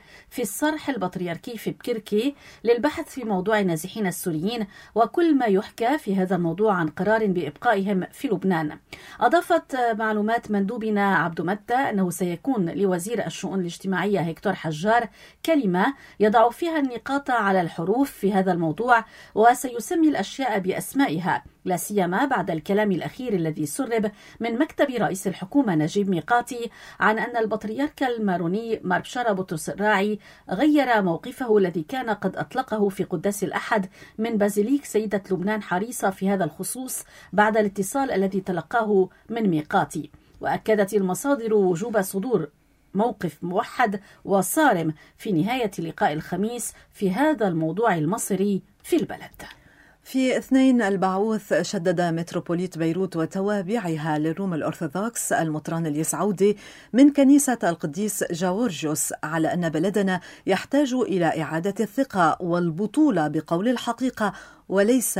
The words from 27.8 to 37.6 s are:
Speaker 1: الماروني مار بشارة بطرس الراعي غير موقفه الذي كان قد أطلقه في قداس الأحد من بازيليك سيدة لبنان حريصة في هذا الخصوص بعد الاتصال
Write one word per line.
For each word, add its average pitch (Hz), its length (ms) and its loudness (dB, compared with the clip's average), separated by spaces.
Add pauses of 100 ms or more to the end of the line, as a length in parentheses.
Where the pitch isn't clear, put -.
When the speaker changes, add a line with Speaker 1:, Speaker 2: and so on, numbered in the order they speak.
Speaker 1:
الماروني 214 800 -2
مار 180 160 0
بشارة 233 320 -2
بطرس 185 360 -4
الراعي 208 500 0 (320)
غير 247 520 4
موقفه 214 560 0
الذي 175 240 0
كان 240 280 -6
قد 196 260 -4
أطلقه 214 520 -2
في 190 160 -4
قداس 190 400 -4
الأحد 185 420 -2 (320)
من 226 200 -2
بازيليك 208 460 2
سيدة 208 460 -2
لبنان 202 320 -2
حريصة 208 480 -2
في 190 180 -2
هذا 196 160 0
الخصوص 240 600 -8 (280)
بعد 214 240 4
الاتصال 214 540 0